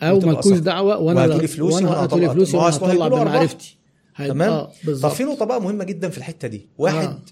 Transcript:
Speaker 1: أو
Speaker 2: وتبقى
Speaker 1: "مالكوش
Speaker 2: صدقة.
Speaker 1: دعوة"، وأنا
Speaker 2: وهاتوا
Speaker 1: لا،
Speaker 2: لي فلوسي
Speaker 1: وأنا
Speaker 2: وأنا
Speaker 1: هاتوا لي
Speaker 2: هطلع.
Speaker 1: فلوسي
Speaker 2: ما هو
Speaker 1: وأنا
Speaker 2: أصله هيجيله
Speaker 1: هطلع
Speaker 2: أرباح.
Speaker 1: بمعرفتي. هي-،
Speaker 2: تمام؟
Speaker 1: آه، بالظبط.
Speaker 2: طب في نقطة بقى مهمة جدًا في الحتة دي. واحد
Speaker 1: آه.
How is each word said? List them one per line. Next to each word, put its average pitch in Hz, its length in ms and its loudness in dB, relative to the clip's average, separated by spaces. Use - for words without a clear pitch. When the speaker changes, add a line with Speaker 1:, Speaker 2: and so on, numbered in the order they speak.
Speaker 1:
أو 175 140 4
Speaker 2:
وتبقى 180 180 4
Speaker 1:
"مالكوش - 180 4
Speaker 2:
صدقة. 170 120 2
Speaker 1:
دعوة"، 196 340 0
وأنا 165 220 2
Speaker 2:
وهاتوا - 140 4
Speaker 1:
لا، 160 80 2
Speaker 2:
لي 160 60 -2
فلوسي 156 280 -2
Speaker 1:
وأنا 185 140 2
Speaker 2:
وأنا - 120 0
Speaker 1:
هاتوا - 160 0
لي 175 60 4
Speaker 2:
هطلع. 139 100 0
Speaker 1:
فلوسي 170 220 2
Speaker 2:
ما - 60 2
هو - 20 2
Speaker 1:
وأنا 160 120 2
Speaker 2:
أصله 180 120 0
هيجيله 180 180 2
Speaker 1:
هطلع 160 120 2
Speaker 2:
أرباح. 156 160 0
Speaker 1:
بمعرفتي. - 440 -2
هي-، 143 120 -6
Speaker 2:
تمام؟ 156 240 0
Speaker 1:
آه، 151 200 -6
بالظبط. 147 260 -2
Speaker 2:
طب - 60 -8
في 254 80 -2
نقطة 277 200 -4
بقى 233 180 -4
مهمة 196 220 -6
جدًا 180 240 -8
في 151 100 -10
الحتة 131 300 -12
دي. 104 200 -14
واحد 156 300 -2
Speaker 1:
آه. 131 240 -12